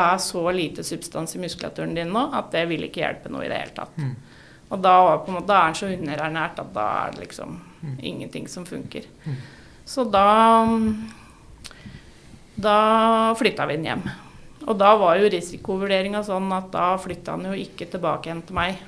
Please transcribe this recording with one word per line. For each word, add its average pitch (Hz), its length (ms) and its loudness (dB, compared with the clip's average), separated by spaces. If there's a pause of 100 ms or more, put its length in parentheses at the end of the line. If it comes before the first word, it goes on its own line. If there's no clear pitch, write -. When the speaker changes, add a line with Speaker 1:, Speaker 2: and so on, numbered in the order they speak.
Speaker 1:
er 175 160 6
så 180 360 -2
lite 170 300 -4
substans - 540 -8
i - 20 -6
muskulaturen 170 560 -8
din 170 160 -4
nå 254 240 -2
at 214 160 -6
det 165 180 0
vil 160 200 -2
ikke - 160 -6
hjelpe - 260 -6
noe - 140 -8
i - 40 -6
det - 120 -4
hele - 140 -10
tatt." - 220 -12
Speaker 2:
Mm. 135 200 -6 (560)
Speaker 1:
Og 196 100 -4
da 185 220 8
var 156 140 6
på 151 100 -8
en 190 60 -6
måte, 175 120 -8
da 202 140 4
er 170 60 6
han 160 80 0
så 202 120 -6
underernært 160 720 -4
at - 160 -10
da - 320 -2
er - 60 -8
det - 160 -14
liksom - 320 -14 (240)
Speaker 2:
Mm. 135 180 -8
Speaker 1:
ingenting 139 460 -10
som 180 160 -14
funker. - 400 -12 (200)
Speaker 2:
Mm. 139 120 -6 (480)
Speaker 1:
Så 247 260 -4
da, 220 560 6 (1900)
da 220 800 4
flyttet 196 340 0
vi 147 80 -2
den 160 80 -4
hjem. 139 260 -4 (560)
Og 220 120 0
da 202 180 8
var 180 220 4
jo 208 120 6
risikovurderingen 190 920 -2
sånn 190 280 -2
at 185 200 -4
da 175 240 0
flyttet 185 320 -10
han 165 160 -6
jo 190 80 -6
ikke 196 360 -8
tilbake 170 380 -4
igjen 165 180 -8
til 190 120 -14
meg, 180 320 -2